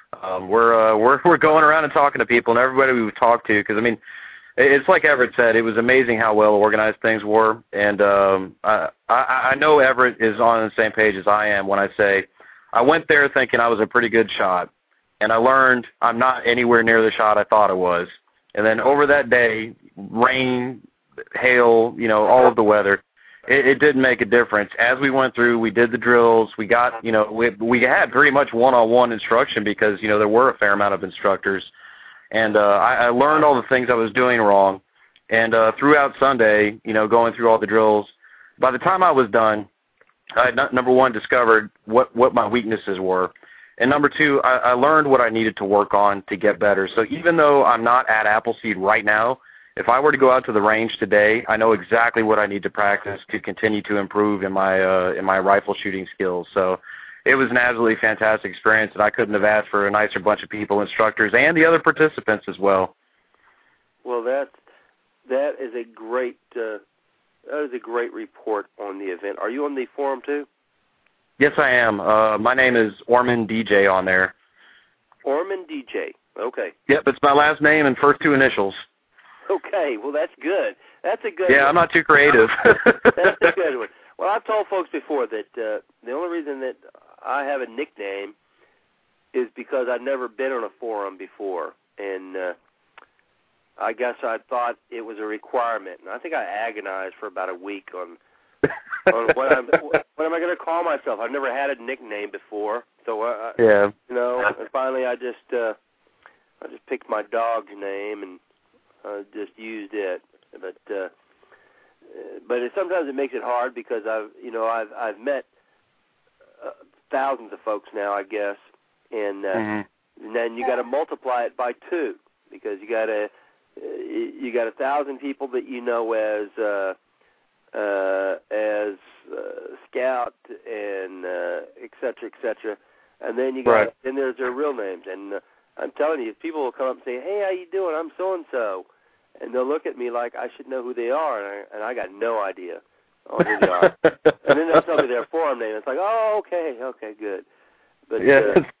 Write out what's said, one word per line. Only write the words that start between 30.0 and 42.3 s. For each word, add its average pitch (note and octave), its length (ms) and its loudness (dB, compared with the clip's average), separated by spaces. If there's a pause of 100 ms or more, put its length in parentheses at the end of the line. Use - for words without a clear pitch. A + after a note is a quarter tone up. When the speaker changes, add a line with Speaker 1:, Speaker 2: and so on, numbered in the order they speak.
Speaker 1:
you G#2+ 60 -4
know, G#2 100 2
there G#2+ 100 4
were A#2+ 240 4
a - 60 -10
fair G2+ 160 4
amount G2+ 200 2
of F#2 100 -6
instructors. G2 600 -2 (680)
And, G#2+ 260 0
uh, - 20 6
I, G#2 360 4
I A#2+ 140 2
learned D3 360 4
all D3 100 6
the A#2 140 -4
things B2+ 200 0
I B2 60 4
was A2+ 160 0
doing B2 300 2
wrong. G2 400 4 (480)
And, A2+ 240 2
uh, A2+ 260 4
throughout C#3+ 400 4
Sunday, A2 640 4
you A2+ 100 -6
know, G#2+ 140 2
going A#2 260 2
through A#2 160 0
all A2+ 100 4
the G#2+ 80 -4
drills, G#2+ 400 2 (520)
by C3 120 2
the B2+ 80 -6
time F#3 240 2
I E3+ 80 6
was C3 180 2
done, G#2+ 380 2 (680)
I B2 100 4
had B2 140 0
n-, C3+ 140 0
number B2+ 180 2
one, B2+ 200 6
discovered A2 580 2 (160)
what, A#2+ 300 2
what A#2+ 180 4